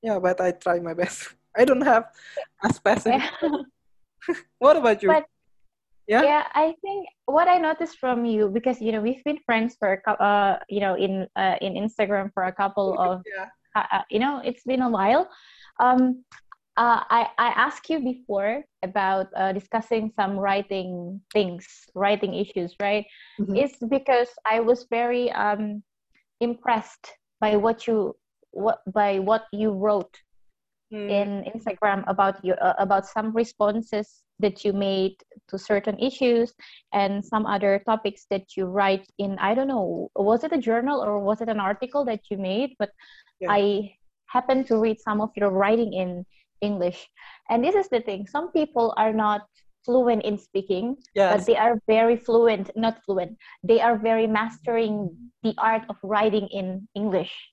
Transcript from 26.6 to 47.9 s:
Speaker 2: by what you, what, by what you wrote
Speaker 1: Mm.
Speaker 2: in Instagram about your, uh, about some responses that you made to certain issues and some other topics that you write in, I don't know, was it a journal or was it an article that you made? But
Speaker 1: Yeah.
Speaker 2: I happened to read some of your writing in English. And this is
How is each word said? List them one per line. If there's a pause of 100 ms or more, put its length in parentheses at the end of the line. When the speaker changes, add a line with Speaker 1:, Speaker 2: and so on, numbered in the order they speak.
Speaker 2:
by
what
you, (360)
what, (120)
by
what
you
wrote (720)
Speaker 1:
Mm.
Speaker 2:
in (220)
Instagram
about
your,
uh,
about
some
responses (160)
that
you
made (300)
to
certain
issues (400)
and
some
other
topics
that
you
write (140)
in,
I
don't
know,
was
it
a
journal
or
was
it
an
article
that (100)
you
made?
But (500)
Speaker 1:
Yeah.
Speaker 2:
I (360)
happened
to
read
some
of
your
writing
in (380)
English. (460)
And
this
is